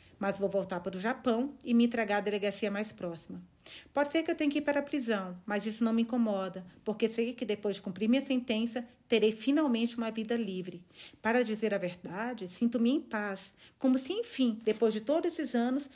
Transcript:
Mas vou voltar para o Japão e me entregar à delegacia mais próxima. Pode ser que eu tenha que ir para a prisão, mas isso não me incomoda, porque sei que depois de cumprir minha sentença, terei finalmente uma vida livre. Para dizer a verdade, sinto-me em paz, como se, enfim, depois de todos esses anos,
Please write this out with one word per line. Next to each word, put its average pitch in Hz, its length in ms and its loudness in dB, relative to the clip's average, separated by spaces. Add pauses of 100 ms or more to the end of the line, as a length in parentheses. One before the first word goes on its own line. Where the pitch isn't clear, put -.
(200)
Mas 196 180 0
vou 196 120 0
voltar 180 320 -2
para 185 160 -6
o - 20 -6
Japão 247 640 0
e 240 100 0
me 233 120 8
entregar 226 320 0
à 208 40 2
delegacia 202 480 -2
mais 208 220 -4
próxima. 175 500 -10 (520)
Pode 285 180 4
ser 330 100 4
que 320 80 -2
eu 330 60 2
tenha 302 160 2
que 285 60 0
ir 294 40 2
para 285 200 0
a - 20 -6
prisão, 214 600 -2
mas 208 200 -2
isso 220 200 0
não 226 80 2
me 226 80 4
incomoda, 196 640 0 (180)
porque 214 240 0
sei 233 260 0
que 247 120 -6
depois 208 320 -2
de - 40 -10
cumprir 196 280 -2
minha 262 120 6
sentença, 240 640 -2 (220)
terei 220 240 4
finalmente 240 680 2
uma 226 140 -2
vida 220 240 -2
livre. 185 480 -4 (380)
Para 233 240 4
dizer 214 280 0
a 202 40 0
verdade, 185 720 -6
sinto-me 233 420 2
em 302 80 2
paz, 208 540 -6 (260)
como 262 180 4
se, 262 140 -2
enfim, 262 520 0
depois 214 300 2
de 214 60 -2
todos 311 320 0
esses 302 240 -4
anos, 254 400 0